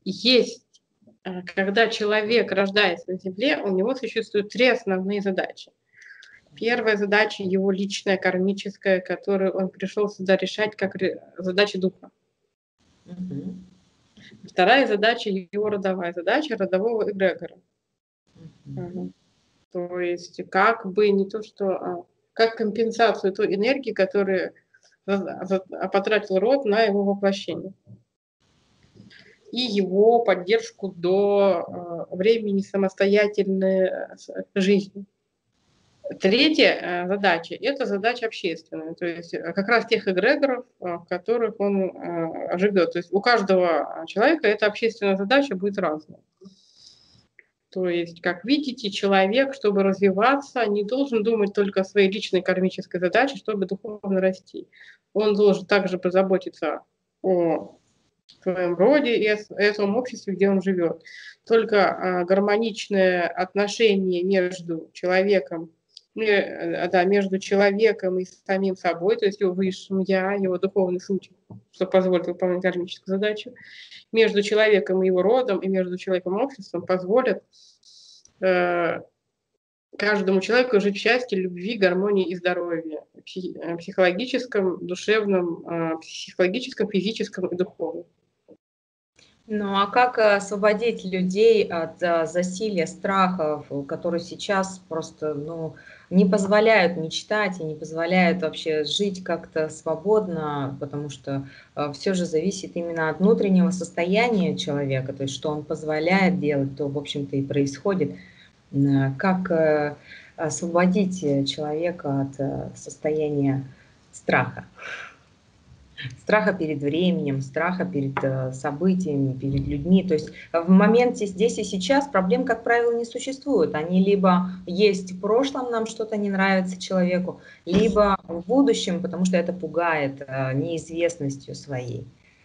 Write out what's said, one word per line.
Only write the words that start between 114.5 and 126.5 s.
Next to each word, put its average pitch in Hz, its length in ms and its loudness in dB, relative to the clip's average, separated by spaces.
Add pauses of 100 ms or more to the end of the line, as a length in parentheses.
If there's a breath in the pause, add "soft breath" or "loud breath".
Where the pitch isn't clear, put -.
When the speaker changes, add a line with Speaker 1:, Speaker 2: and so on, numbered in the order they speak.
Speaker 2:
Страха 190 320 2
перед 156 260 -4
временем, 147 640 0
страха - 420 -4
перед, 135 400 -4
э, 131 300 -2
событиями, 143 840 0
перед 135 300 -2
людьми. 175 400 2
То 170 60 0
есть 151 160 -2 (240 loud breath)
в 165 160 0
моменте 214 560 6
здесь 202 340 0
и 208 60 -4
сейчас 269 420 0
проблем, 220 380 0
как 226 180 -2
правило, 233 340 2
не 233 60 -2
существует. 247 720 -2
Они 175 260 2
либо 190 500 4 (140)
есть 190 460 0
в - 80 -10
прошлом, 247 520 0
нам 226 140 -2
что-то 220 300 -8
не 208 140 -2
нравится 190 520 0